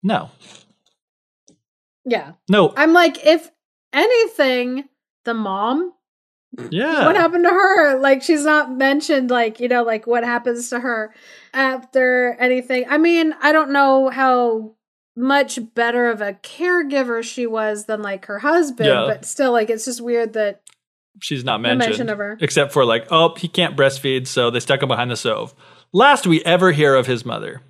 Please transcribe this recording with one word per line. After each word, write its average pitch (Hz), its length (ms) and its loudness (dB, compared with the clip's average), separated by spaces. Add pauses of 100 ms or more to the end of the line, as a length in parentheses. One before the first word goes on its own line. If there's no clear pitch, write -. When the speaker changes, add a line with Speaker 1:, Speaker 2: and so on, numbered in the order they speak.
Speaker 1:
No. 165 260 -2 (1800)
Speaker 2:
Yeah. 175 280 -6 (140)
Speaker 1:
No. 185 300 4
Speaker 2:
I'm 320 160 2
like, 339 320 2
if 320 240 4 (420)
anything, 277 920 0 (400)
the 233 100 -4
mom, 226 580 -4 (800)
Speaker 1:
Yeah. 277 380 0
Speaker 2:
what 359 80 2
happened 349 300 2
to - 40 6
her? 349 500 4
Like, 269 220 2
she's 294 240 0
not 302 260 2
mentioned, 269 600 0
like, 233 280 0
you 247 80 -4
know, 247 140 2
like, 220 240 -4
what 233 180 0
happens 240 460 -4
to 240 120 -6
her 220 340 -6 (360)
after 254 880 0
anything. 254 480 -2
I 294 120 0
mean, 330 420 2
I 294 100 2
don't 302 200 2
know 269 380 4
how 240 640 0 (440)
much 269 400 0 (160)
better 240 360 0
of 214 100 -4
a 202 140 -6 (100)
caregiver 277 800 -2
she 233 240 -8
was 214 380 -4
than, 214 160 -6
like, 196 240 -10
her 202 140 -10
husband, 294 500 0
Speaker 1:
Yeah. 127 180 2
Speaker 2:
but 127 160 -4
still, 262 300 -2
like, 226 160 0
it's 220 160 -4
just 240 160 -10
weird 233 320 -4
that 208 280 -6 (600)
Speaker 1:
She's 131 240 -8
not 113 160 -2
Speaker 2:
no - 80 -2
mention 240 220 0
Speaker 1:
mentioned, 233 180 -4
Speaker 2:
of 208 80 -6
her. 208 240 -10
Speaker 1:
except 143 320 0
for, 139 100 4
like, 117 260 0
"Oh, 165 260 4
he 180 120 -8
can't 160 300 -2
breastfeed, 135 500 0
so 120 220 0
they 120 100 -4
stuck 135 240 0
him 131 60 -4
behind 123 200 -2
the 117 60 -4
stove." 110 400 -4 (380)
Last 254 340 4
we 160 160 2
ever 175 300 2
hear 143 220 4
of 127 120 2
his 120 180 -4
mother. 113 440 -10